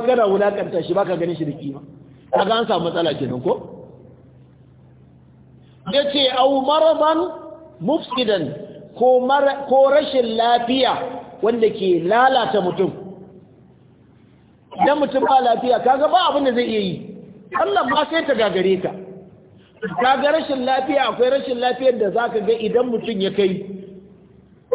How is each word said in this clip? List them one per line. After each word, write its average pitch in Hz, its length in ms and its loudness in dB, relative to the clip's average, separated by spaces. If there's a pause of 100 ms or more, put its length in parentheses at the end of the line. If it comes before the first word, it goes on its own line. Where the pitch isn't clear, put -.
kana 240 200 4
wulakanta 196 580 0
shi, - 100 -4
baka 185 220 0
ganin 170 220 -4
shi 160 80 -6
da 147 60 -4
kima. 139 300 -12 (520)
Kaga 190 200 2
an 226 140 0
samu 175 220 -2
matsala 165 280 -2
kenan 123 240 -6
ko? 185 120 -2 (2500)
Ya 285 180 2
ce, 277 260 2
"Au 269 240 4
maradan 311 580 2 (640)
mufsidan," 214 720 -2 (440)
ko 254 280 4
mara-, 277 420 0
ko 269 220 4
rashin 262 480 2
lafiya 233 560 2 (480)
wanda 220 280 2
ke 180 360 0
lalata 233 560 2
mutum. 180 300 -2 (1900)
Idan 294 180 2
mutum 269 280 0
ba 269 140 4
lafiya, 240 420 2
kaga 269 240 2
ba 330 220 2
abin 277 160 0
da 247 80 2
zai 240 120 0
iya 220 140 -2
yi. 180 160 -4 (640)
Allah 359 300 2
ba 294 220 0
sai 320 160 -2
ta 277 80 2
gagare 190 460 2
ka. 165 100 -4 (1080)
Kaga 269 360 2
rashin 262 280 -4
lafiya, 262 440 0
akwai 226 220 0
rashin 269 260 -2
lafiyar 247 400 0
da 208 140 0
zaka 226 340 -2
ga 226 80 2
idan 226 380 0
mutum 220 280 -4
ya 190 120 -2
kai, 190 340 0 (1080)